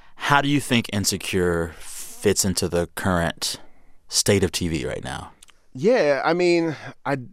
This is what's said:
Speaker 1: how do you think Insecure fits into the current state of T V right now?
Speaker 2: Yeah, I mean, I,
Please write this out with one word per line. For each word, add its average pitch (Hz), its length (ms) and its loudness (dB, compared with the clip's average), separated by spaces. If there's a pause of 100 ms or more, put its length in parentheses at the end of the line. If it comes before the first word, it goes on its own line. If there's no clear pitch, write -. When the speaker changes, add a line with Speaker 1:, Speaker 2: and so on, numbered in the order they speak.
(160)
Speaker 1:
how - 240 2
do 143 80 0
you 143 120 2
think 117 340 0
Insecure 90 840 0
fits - 680 -2
into 95 240 0
the 85 260 0
current - 680 -2 (480)
state 101 340 2
of 87 100 2
T 90 160 -2
V 73 180 -2
right - 180 -8
now? 65 280 -10 (420)
Speaker 2:
Yeah, 151 500 2
I 160 80 2
mean, 170 420 2 (300)
I, 139 140 -2 (140)